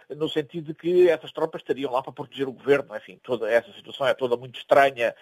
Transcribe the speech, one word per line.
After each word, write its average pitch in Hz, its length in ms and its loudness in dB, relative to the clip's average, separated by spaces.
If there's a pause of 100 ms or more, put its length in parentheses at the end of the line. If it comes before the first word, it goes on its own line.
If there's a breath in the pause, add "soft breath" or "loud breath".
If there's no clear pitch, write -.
no 151 180 -6
sentido 151 400 -8
de 160 60 -10
que 180 340 4
essas 156 240 0
tropas 165 300 -6
estariam 131 320 -6
lá 131 100 0
para 147 80 -14
proteger 135 380 -8
o 123 40 -8
governo. 117 400 0
Enfim, 95 300 -14
toda 113 260 -4
essa 117 220 2
situação - 340 -8
é 120 80 2
toda 123 220 -2
muito 123 240 -8
estranha 135 640 2